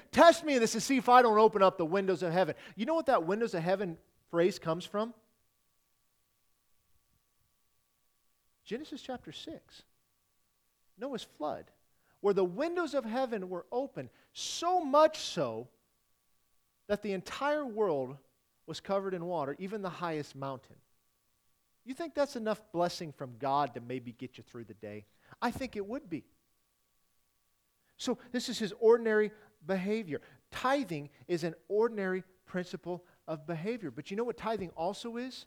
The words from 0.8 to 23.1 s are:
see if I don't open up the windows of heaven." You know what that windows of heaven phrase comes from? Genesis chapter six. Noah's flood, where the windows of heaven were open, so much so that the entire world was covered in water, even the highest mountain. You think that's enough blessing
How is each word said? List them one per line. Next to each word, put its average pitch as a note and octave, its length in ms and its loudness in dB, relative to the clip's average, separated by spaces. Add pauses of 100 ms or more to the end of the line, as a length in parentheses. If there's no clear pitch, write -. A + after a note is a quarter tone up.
see C4+ 140 2
if A#3 140 4
I B3 100 12
don't A3+ 160 8
open G#3+ 260 6
up F#3 140 6
the F3 80 0
windows F#3 380 0
of E3+ 100 0
heaven." F3 240 2 (200)
You A3 100 -4
know D#4+ 80 0
what D#4+ 120 0
that G3 200 4
windows G#3+ 260 0
of E3+ 100 -2
heaven F3+ 360 0 (320)
phrase F3 280 2
comes E3 280 -4
from? A3 260 -4 (3500)
Genesis C#4 380 -10
chapter A#3 300 -12
six. - 500 -16 (1120)
Noah's B3 280 -6
flood, - 460 -8 (500)
where G3+ 120 4
the F#3+ 100 2
windows C#4+ 520 -2
of B3+ 100 0
heaven A3+ 460 -4
were F3 200 -8
open, A#3+ 380 -6 (240)
so F4+ 500 0
much D4+ 360 6
so B2 500 -6 (1200)
that G#3 160 -2
the G#3 100 -4
entire C#4+ 540 -4
world D#3+ 500 -2 (500)
was D#3 140 -10
covered G3 320 -2
in F3 140 -6
water, D3 320 -4
even G3 240 -8
the F#3 80 -6
highest D#3 440 -6
mountain. C3+ 420 -10 (1080)
You A#3+ 80 -12
think D#4+ 220 -10
that's C#4 200 -2
enough A3 280 -4 (100)
blessing E3+ 400 -2